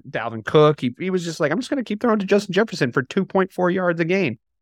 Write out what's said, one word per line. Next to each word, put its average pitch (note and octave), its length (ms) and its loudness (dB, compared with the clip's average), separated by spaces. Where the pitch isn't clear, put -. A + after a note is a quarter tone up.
Dalvin A2+ 340 -8
Cook. D3+ 380 4
He, B2+ 160 -2
he F#3 100 -6
was F#3 160 -2
just E3 160 -8
like, D3+ 100 0
"I'm E3+ 80 -2
just B3+ 120 -6
gonna C#4+ 140 -2
keep G#3 180 -8
throwing A3 160 2
to G3 80 -4
Justin G3+ 260 2
Jefferson F3 400 0
for C#3+ 100 0
two F#3+ 220 -2
point F#3+ 260 0
four F3+ 200 0
yards F3 300 0
a E3+ 40 2
game. E3 340 0